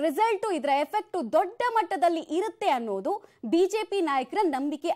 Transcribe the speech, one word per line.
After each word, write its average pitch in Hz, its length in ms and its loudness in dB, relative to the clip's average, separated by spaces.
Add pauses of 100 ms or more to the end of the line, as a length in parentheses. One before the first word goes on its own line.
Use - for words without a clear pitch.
ರಿಸಲ್ಟು, 403 500 0
ಇದರ 294 180 -2 (120)
ಎಫೆಕ್ಟು 302 520 -4
ದೊಡ್ಡ 370 300 2 (100)
ಮಟ್ಟದಲ್ಲಿ 349 480 0
ಇರುತ್ತೆ 359 480 -2
ಅನ್ನೋದು 233 540 -2 (220)
ಬಿ 330 220 2
ಜೆ 415 180 -2
ಪಿ 392 160 -2
ನಾಯಕರ 277 420 -2
ನಂಬಿಕೆ 294 540 -2